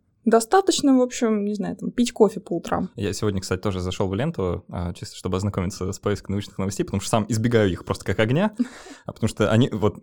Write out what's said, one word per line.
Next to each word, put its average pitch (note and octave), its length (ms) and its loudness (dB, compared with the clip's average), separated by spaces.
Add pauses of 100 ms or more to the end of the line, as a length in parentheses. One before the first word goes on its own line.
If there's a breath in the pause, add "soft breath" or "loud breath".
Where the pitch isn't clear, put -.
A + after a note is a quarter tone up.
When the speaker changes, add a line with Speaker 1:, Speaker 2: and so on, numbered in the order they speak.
(260)
Speaker 1:
достаточно, C4+ 720 4
в B3+ 60 6
общем, A3 440 0
не G#3 100 -4
знаю, F#3 200 -6
там, - 160 -8
пить A#3+ 200 0
кофе G3+ 280 4
по - 180 -8
утрам. F3 380 -4
Speaker 2:
Я G2+ 180 -2
сегодня, G2+ 280 -2
кстати, F#2 200 -2
тоже F#2+ 180 -2
зашел F2+ 300 -2
в F#2 40 -2
ленту, F#2+ 560 -2
а, F2 240 -6
чисто - 220 -14
чтобы F#2 220 -2
ознакомиться F#2+ 540 -2
с - 60 -8
поиском - 360 -4
научных G2+ 260 -6
новостей, G2 260 -2
потому G2 160 -4
что - 80 -6
сам A2 200 2
избегаю A2 420 4
их - 120 -6
просто - 220 -6
как F#2+ 140 -2
огня, C#3+ 380 2
Speaker 1:
<laughs> - 500 -8
Speaker 2:
а - 60 -8
потому - 160 -2
что G#2 200 0
они, A#2 220 6
вот, G2+ 320 0